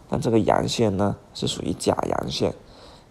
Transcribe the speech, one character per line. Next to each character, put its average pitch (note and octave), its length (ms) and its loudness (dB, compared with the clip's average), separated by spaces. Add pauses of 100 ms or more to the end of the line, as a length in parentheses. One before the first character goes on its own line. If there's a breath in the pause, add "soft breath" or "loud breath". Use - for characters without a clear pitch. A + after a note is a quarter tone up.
但 B2+ 120 -2
这 B2+ 100 -2
个 A2+ 80 6
阳 D#2+ 300 2
线 A2 280 0
呢 G2+ 200 0 (180)
是 - 120 -4
属 - 160 -6
于 - 100 -4
假 - 240 0 (120)
阳 - 220 -2
线， - 240 -2 (560 loud breath)